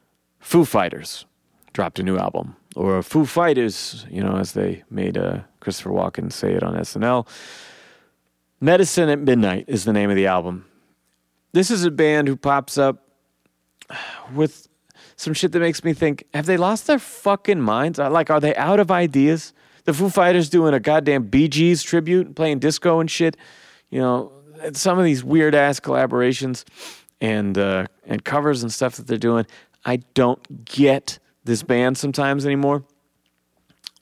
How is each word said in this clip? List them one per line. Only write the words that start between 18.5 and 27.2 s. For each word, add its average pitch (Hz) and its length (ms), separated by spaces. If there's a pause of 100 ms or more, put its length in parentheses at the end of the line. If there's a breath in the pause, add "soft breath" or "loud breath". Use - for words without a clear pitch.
out 180 240
of 190 120
ideas? 156 600 (340 soft breath)
The 160 80
Foo 185 160
Fighters 180 400
doing 160 240
a 131 60
goddamn 143 440
Bee 135 240
Gees 156 340
tribute, 170 540
playing 151 240
disco 165 400
and 160 100
shit. 165 260 (540 loud breath)
You 131 120
know, 127 300 (300)
and 156 140
some 180 220
of 180 80
these 135 180
weird-ass 147 560
collaborations 131 840 (560 loud breath)
and, 107 380